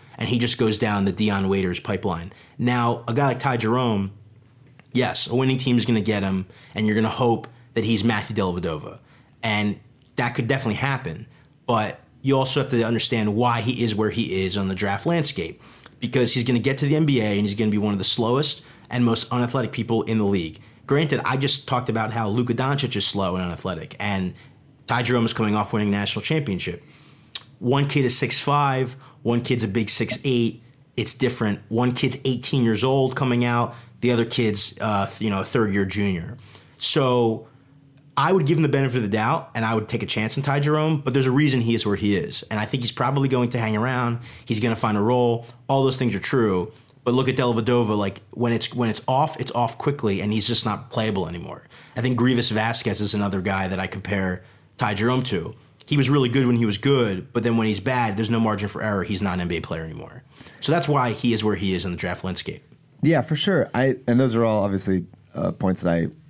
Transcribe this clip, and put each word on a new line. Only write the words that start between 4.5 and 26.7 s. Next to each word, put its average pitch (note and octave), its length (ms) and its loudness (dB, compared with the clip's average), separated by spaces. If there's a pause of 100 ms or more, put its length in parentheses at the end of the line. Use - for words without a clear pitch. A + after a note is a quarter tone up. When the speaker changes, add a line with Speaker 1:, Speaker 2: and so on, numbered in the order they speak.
Speaker 1:
yes, A#2+ 360 0
a A#2 60 -4
winning C3 220 2
team B2+ 220 2
is G#2+ 80 0
gonna A2+ 160 2
get G#2 200 0
him, F#2+ 220 -2 (300)
and G#2+ 120 -2
you're G#2+ 100 2
gonna A2 120 2
hope A#2 400 0 (240)
that G#2+ 120 -2
he's A2 200 0
Matthew G#2+ 320 0
Dellavedova. F2 600 -4 (440)
And G#2 380 -2 (360)
that A#2+ 180 -2
could B2 140 -2
definitely C3 260 0
happen. B2+ 520 -4 (400)
But G#2+ 340 0 (220)
you C3+ 140 2
also C3+ 240 2
have B2 100 -2
to A#2 120 2
understand A2 520 0
why A#2 280 2
he A#2 200 -2
is A2 120 0
where G#2+ 160 0
he F#2+ 340 -2
is F#2+ 140 -2
on G2 100 0
the F#2+ 60 -2
draft G2 320 -2
landscape. D#3 560 -2 (380)
Because A#2+ 340 0
he's B2 100 2
gonna B2 140 2
get C3+ 200 0
to D3 80 0
the C#3 80 2
N D#3 120 2
B C3 160 2
A G#2 160 0
and G#2 80 2
he's G2+ 80 -2
gonna G#2+ 160 0
be G#2 80 2
one G#2 160 0
of G2+ 40 -2
the F#2 60 -4
slowest B2 560 0 (300)
and B2 160 2
most A2+ 260 0
unathletic B2 400 -2
people A2+ 300 -2
in A2 160 0
the G#2 80 2
league. F2+ 320 -2 (280)
Granted, C#3 380 0
I C3+ 140 0
just C#3 280 -2
talked B2 220 -2
about A2+ 240 -2
how A2 160 -2
Luka A#2+ 240 0
Doncic C3 440 -2
is G2+ 100 0
slow F#2 300 -2
and F#2 100 -2
unathletic, E2+ 520 -8
and G2 360 -2 (520)
Ty A#2+ 180 0
Jerome A#2+ 200 2
is A2+ 80 0
coming G#2+ 220 0
off G#2 180 0
winning G#2+ 160 0
a G2+ 40 2
national G2+ 300 -2
championship. G2+ 600 -4 (800)